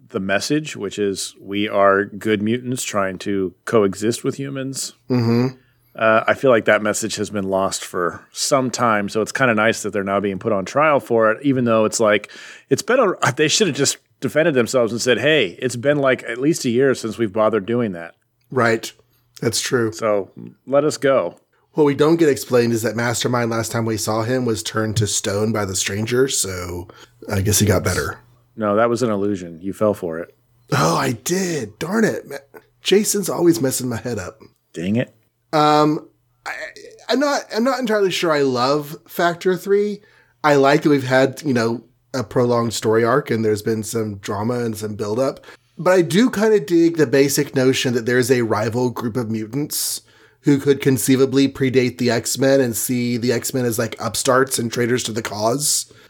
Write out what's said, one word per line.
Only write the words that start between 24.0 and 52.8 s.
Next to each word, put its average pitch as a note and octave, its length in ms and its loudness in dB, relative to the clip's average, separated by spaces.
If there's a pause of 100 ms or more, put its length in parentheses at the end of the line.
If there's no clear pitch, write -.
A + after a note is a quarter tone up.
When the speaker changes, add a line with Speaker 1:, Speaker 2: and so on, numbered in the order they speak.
Speaker 2:
him, B2+ 220 -2
was A2 180 -2
turned A2 340 -4
to G#2+ 100 2
stone G#2 440 -2
by G#2+ 140 -2
the F#2 100 -8
Stranger, A#2 520 0
so F2+ 600 -6 (440)
I G2 100 0
guess G2 180 2
he G2+ 80 4
got F2+ 160 2
better. - 360 -4 (360)
Speaker 1:
No, G#2 200 0
that A#2 140 2
was A#2 140 0
an A2+ 80 0
illusion. F#2+ 500 -4
You F#2+ 120 -8
fell G#2 200 2
for E2 260 -6
it. - 160 -14 (360)
Speaker 2:
Oh, D#3+ 240 2
I C3+ 160 0
did. E3 640 -4
Darn G#3 260 -2
it. B2+ 240 -2
Ma-, - 320 -16 (220)
Jason's G3+ 480 0
always D#3 320 2
messing B2+ 280 -2
my A#2 80 -4
head A#2+ 200 -6
up. F2 220 -10 (340)
Speaker 1:
Dang F#2 220 -4
it. - 180 -2 (400)
Speaker 2:
Um, D3+ 560 2 (380)
I, - 40 -10 (580)
I'm C4 100 2
not, C#4+ 220 0 (140)
I'm A3 80 0
not B3+ 160 0
entirely G#3 320 0
sure E3 200 0
I D3 100 2
love C#3 560 0 (100)
Factor F3 480 0
three. G3+ 460 0 (420)
I D3 120 6
like C#3 260 6
that E3 80 2
we've C#3 180 4
had, C3 360 2
you C#3+ 100 -2
know, A#2 300 -2 (300)
a B2+ 100 -4
prolonged A#2 500 0
story A2+ 300 2
arc C3 260 2
and A2 160 0
there's G#2+ 160 0
been A2 220 -2
some G#2+ 340 -6
drama G#2+ 420 -4
and A#2 160 -4
some G#2+ 200 -8
buildup. A#2 500 -2 (320)
But F3 160 2
I F#3+ 80 6
do E3+ 300 2
kinda G#3+ 280 2
dig E3+ 380 2
the D3+ 100 4
basic C#3 480 2
notion C3 380 2
that A#2 140 -2
there's B2 240 2
a B2 100 4
rival A2+ 480 0
group A#2 260 -6
of A#2 140 -4
mutants A2 720 -6 (400)
who C#3+ 160 4
could C#3 240 2
conceivably C3+ 680 4
predate B2+ 500 0
the A#2+ 120 0
X-Men C3 520 2
and A#2 140 0
see A#2+ 420 -2